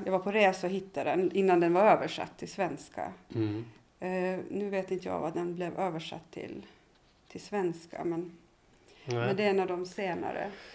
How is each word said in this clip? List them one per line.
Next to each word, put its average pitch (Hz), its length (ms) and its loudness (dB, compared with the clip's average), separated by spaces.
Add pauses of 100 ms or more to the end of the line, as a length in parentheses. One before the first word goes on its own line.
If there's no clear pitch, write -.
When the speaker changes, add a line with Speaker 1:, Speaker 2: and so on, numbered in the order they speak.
Speaker 1:
Jag 185 60 -2
var 185 80 4
på 202 120 -2
resa 190 360 6
och 185 60 0
hittade 190 360 -2
den 180 220 2
innan 190 280 6
den 170 140 6
var 180 100 6
översatt 160 540 4
till - 140 -10
svenska. - 600 -6 (240)
Speaker 2:
Mm. 110 300 -2 (340)
Speaker 1:
Eh, 185 400 -2 (100)
nu 202 200 -2
vet 190 220 -2
inte 180 160 -4
jag 185 120 -2
vad 160 140 -2
den 175 220 -2
blev 175 240 -6
översatt 165 520 -4
till, - 340 -10 (600)
till - 140 -14
svenska, 175 640 -4
men, 170 280 -4 (760)
Speaker 2:
Nej. 120 120 -2
Speaker 1:
men 120 180 2
det 208 80 0
är 208 60 4
en 190 100 2
av 185 80 2
de 180 180 -2
senare. 185 640 -4 (240)